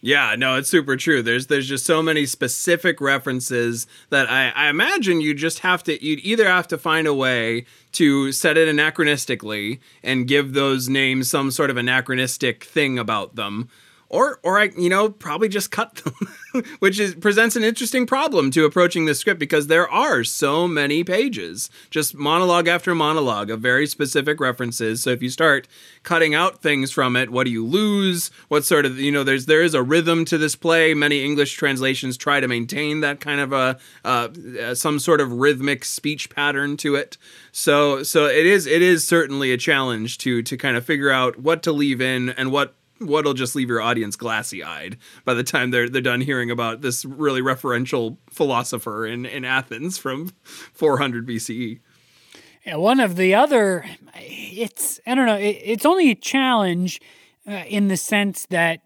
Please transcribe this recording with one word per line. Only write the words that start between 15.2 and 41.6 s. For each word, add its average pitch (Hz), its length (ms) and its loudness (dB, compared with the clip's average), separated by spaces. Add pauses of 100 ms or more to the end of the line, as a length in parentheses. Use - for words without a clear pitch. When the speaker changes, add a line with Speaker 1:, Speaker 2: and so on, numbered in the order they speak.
Speaker 1:
just 196 240 -4
cut - 320 -4
them, - 680 -8
<laughs> - 100 -18
which 196 200 2
is, 190 160 -2
presents 208 400 2
an 233 80 0
interesting 233 420 0
problem 254 460 0
to 156 140 4
approaching 175 400 2
this 147 160 0
script 185 180 0
because 147 280 0
there 160 220 4
are 196 360 2
so 151 420 0
many 147 380 0
pages, 180 640 -4 (220)
just 156 220 -2
monologue 170 540 2
after 175 260 0
monologue 143 560 0
of 113 120 -6
very 127 260 2
specific 147 540 -2
references. 120 600 -2
So 131 100 0
if 123 120 -2
you 127 60 -4
start 139 360 2 (380)
cutting 160 320 2
out 175 260 0
things 139 300 0
from 127 240 0
it, 123 140 0
what 123 160 0
do 123 80 -2
you 113 120 -2
lose? 190 680 0 (180)
What 147 160 2
sort 147 200 4
of, 131 140 -2
you 143 140 0
know, 143 100 2
there's, 135 220 0
there 156 180 6
is 165 100 2
a 135 80 2
rhythm 165 440 2
to 165 120 0
this 151 200 -2
play. 165 360 4
Many 147 300 2
English 143 300 0
translations 131 640 -2
try 143 240 0
to 127 80 0
maintain 143 500 -4
that 143 220 -4
kind 143 180 -4
of 139 140 -2
a, 131 240 0 (260)
uh, 120 240 0 (340)
uh, 120 140 -4
some 147 240 -2
sort 151 220 2
of 131 100 0
rhythmic 135 540 0
speech - 440 -6
pattern 143 460 -2
to 143 200 -2
it. - 220 -6 (360)
So, 143 500 2
so 147 220 2
it 147 200 4
is, 185 220 4
it 160 140 4
is 175 260 4
certainly 139 460 2
a 123 40 0
challenge 127 600 -2
to, 123 260 0
to 127 140 -6
kind 127 180 -2
of 123 100 -4
figure 143 260 0
out 127 280 0
what 156 240 0